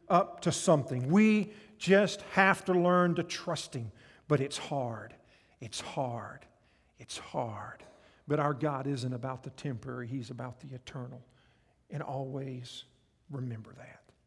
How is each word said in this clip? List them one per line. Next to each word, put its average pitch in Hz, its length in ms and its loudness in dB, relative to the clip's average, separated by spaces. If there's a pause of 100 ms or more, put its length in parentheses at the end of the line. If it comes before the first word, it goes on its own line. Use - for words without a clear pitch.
up 185 340 4
to 165 100 2
something. 131 600 2
We 214 400 6 (260)
just 190 440 4 (120)
have 190 320 6
to 185 80 2
learn 180 420 4
to 170 80 0
trust - 500 -8
him. 113 180 -6 (360)
But 147 120 4
it's 139 180 -4
hard. 120 560 -6 (460)
It's 107 220 -10
hard. 117 640 -6 (540)
It's - 180 -14
hard. - 640 -8 (440)
But 147 140 2
our 147 120 2
God 135 320 -2
isn't 127 280 -2
about 127 300 -8
the - 80 -12
temporary. 123 560 -8
He's 123 220 -8
about 123 300 -12
the 131 160 -14
eternal. 123 500 -12 (640)
And 151 140 -6
always 135 800 -8 (480)
remember 120 460 -8
that. - 260 -20 (240)